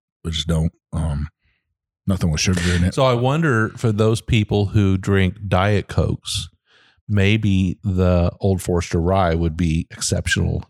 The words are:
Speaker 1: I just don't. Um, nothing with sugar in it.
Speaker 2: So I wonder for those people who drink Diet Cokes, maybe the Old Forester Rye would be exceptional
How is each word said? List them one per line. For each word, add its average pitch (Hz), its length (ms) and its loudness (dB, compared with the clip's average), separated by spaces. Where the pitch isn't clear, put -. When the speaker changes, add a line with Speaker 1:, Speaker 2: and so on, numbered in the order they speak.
Speaker 1:
I 85 40 -8
just 80 180 -6
don't. 80 240 0
Um, 76 360 -4
nothing 90 240 0
with 76 100 -2
sugar 90 200 0
in 87 100 2
it. 92 100 0
Speaker 2:
So 139 120 0
I 127 80 2
wonder 123 560 0
for - 220 -2
those 110 300 2
people 104 460 0
who 98 300 2
drink 95 380 0
Diet 98 400 0
Cokes, - 640 -4
maybe 98 720 2
the 90 560 2
Old 95 220 0
Forester 87 400 -2
Rye 87 340 2
would 82 220 -2
be 82 340 0
exceptional 85 800 -2